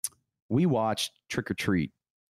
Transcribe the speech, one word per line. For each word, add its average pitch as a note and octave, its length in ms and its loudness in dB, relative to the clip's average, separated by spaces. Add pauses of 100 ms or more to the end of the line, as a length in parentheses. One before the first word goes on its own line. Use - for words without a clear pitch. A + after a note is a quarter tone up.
(500)
we C#3+ 160 2
watched A2 460 0 (180)
Trick - 200 -4
or G2+ 40 -2
Treat F2+ 380 0 (400)